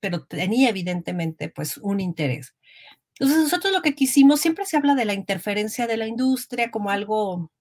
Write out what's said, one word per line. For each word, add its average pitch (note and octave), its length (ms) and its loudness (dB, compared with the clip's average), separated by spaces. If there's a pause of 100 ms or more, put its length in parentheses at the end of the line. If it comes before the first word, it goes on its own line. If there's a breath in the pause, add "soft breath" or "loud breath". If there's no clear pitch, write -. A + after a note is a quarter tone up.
pero F3 260 -6
tenía G#3 440 2
evidentemente, F3 760 -4
pues, - 300 -8
un G3+ 220 -2
interés. D3+ 540 -4 (640 loud breath)
Entonces, D4+ 260 4
nosotros F4+ 280 0
lo F#4 100 0
que D4+ 120 0
quisimos, C#4 460 6
siempre E4 260 -2
se - 100 -2
habla C#4+ 180 4
de B3+ 120 2
la G#3 80 0
interferencia G#3 720 -4
de A3+ 100 -2
la A3 100 -2
industria A#3+ 640 0
como G#3 200 -4
algo G3+ 600 -2 (100)